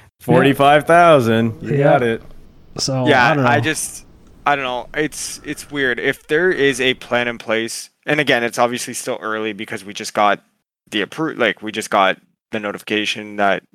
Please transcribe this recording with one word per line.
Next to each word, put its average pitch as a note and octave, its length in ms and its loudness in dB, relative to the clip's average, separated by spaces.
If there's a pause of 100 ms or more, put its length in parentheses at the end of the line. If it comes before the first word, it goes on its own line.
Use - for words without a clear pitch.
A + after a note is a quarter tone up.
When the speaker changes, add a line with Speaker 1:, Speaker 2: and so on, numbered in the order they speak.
(200)
Speaker 1:
forty-five C#3 680 4
thousand. A#2 760 4
You A2+ 140 -2
Speaker 2:
Yeah. C#3 80 2
Speaker 1:
got C#3+ 180 4
it." A2+ 200 -2 (560)
Speaker 2:
So, C3 280 -2
Speaker 3:
Yeah, B2+ 240 4
Speaker 2:
I D3+ 40 2
don't C#3 100 2
know. C#3 60 4
Speaker 3:
I D3 100 2
just, - 440 -6 (400)
I C#3+ 120 2
don't C#3 80 -8
know. B2 300 -6
It's, - 500 -6
it's - 260 -12
weird. C3 300 -2
If C3 260 -2
there E3+ 240 2
is C#3 300 0
a B2+ 140 2
plan A#2+ 340 -4
in A#2 100 -8
place, A2+ 520 -6 (160)
and D3+ 120 0
again, B2+ 240 2
it's A#2 160 -4
obviously A#2+ 360 -2
still - 260 -8
early G#2+ 320 -6
because G2+ 320 -12
we G2+ 80 -14
just G#2 220 -12
got G#2 280 2 (480)
the G#2 140 -2
appro-, D#3 340 -6
like, G#2 240 -2
we G#2+ 80 -8
just G#2+ 200 -8
got F#2+ 280 2 (320)
the A2 100 -8
notification G#2 760 -6
that G2 260 0 (120)